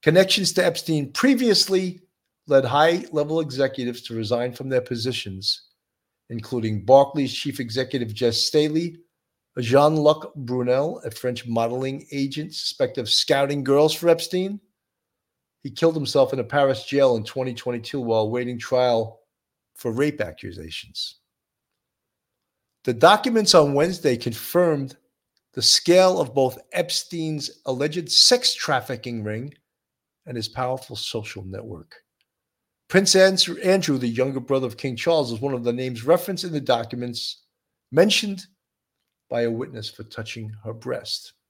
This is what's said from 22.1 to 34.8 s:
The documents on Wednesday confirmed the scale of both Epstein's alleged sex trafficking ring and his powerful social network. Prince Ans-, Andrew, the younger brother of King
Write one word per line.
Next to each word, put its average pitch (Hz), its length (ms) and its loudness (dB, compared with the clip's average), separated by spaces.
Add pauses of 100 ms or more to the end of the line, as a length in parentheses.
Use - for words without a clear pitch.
The 127 80 0
documents 208 600 4
on 147 200 8
Wednesday 156 420 0
confirmed 139 800 -2 (580)
the 123 80 -6
scale 185 580 4
of 131 140 -4
both 131 240 2 (140)
Epstein's 160 960 -6
alleged 151 440 -4
sex - 460 4
trafficking 120 680 -4
ring 110 320 -8 (720)
and 127 120 -10
his 107 100 -6
powerful 127 480 -6
social 104 480 -8
network. 98 500 -14 (960)
Prince 190 280 4
Ans-, 190 320 6 (160)
Andrew, 180 340 2
the 123 100 -2
younger 127 340 -2
brother 131 260 -2
of 113 100 -10
King 127 200 -6